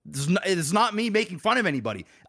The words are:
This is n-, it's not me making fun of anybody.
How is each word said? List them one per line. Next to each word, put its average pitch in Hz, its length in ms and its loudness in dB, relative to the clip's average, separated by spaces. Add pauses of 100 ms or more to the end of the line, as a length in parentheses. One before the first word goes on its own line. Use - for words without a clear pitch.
This 139 180 -6
is 143 60 -4
n-, 180 160 4
it's 170 280 0
not 214 220 4
me 226 160 -2
making 202 280 0
fun 233 200 2
of 220 80 2
anybody. 113 400 -2 (220)